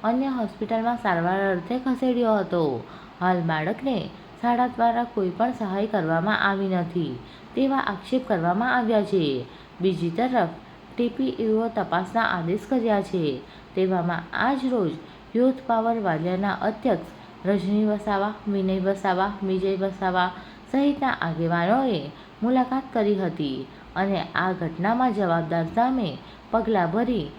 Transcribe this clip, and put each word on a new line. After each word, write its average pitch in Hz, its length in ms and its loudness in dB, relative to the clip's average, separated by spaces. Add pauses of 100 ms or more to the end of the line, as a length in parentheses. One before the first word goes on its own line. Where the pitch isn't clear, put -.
અન્ય 247 220 2
હોસ્પિટલમાં 226 760 -2
સારવાર 190 480 2
અર્થે 185 280 -2
ખસેડ્યો 247 560 2
હતો. 170 500 0 (360)
હાલ 180 200 2
બાળકને 170 680 -2 (300)
શાળા 240 260 2
દ્વારા 233 380 2
કોઈ 202 260 -2
પણ 226 220 0
સહાય 202 340 -2
કરવામાં 175 540 2
આવી 196 280 2
નથી 170 500 -2 (360)
તેવા 269 240 2
આક્ષેપ 254 500 -2
કરવામાં 202 480 2
આવ્યા 220 280 4
છે. 147 400 2 (360)
બીજી 170 300 2
તરફ 226 380 2 (480)
ટી 240 120 2
પી 254 320 -2
ઈ 220 120 2
ઓ 220 160 2
તપાસના 190 540 -2
આદેશ 175 460 0
કર્યા 220 340 2
છે. 156 380 -2 (340)
તેવામાં 180 480 0 (100)
આજ 262 260 2 (120)
રોજ 208 200 2 (460)
યુથ 254 180 4 (120)
પાવર 233 340 0
વાલિયાના 185 520 0
અધ્યક્ષ 214 520 0 (420)
રજની 202 380 2
વસાવા, 208 500 0 (140)
વિનય 190 300 0
વસાવા, 190 540 0 (100)
વિજય 190 340 0
વસાવા 185 560 0 (400)
સહિતના 285 360 2
આગેવાનોએ 170 1040 0 (320)
મુલાકાત 254 400 2 (100)
કરી 208 220 2
હતી 151 520 -2 (300)
અને 190 380 0
આ 185 180 0
ઘટનામાં 185 640 0
જવાબદાર 165 500 0 (100)
સામે 233 440 0 (320)
પગલાં 202 420 2
ભરી 220 360 0 (100)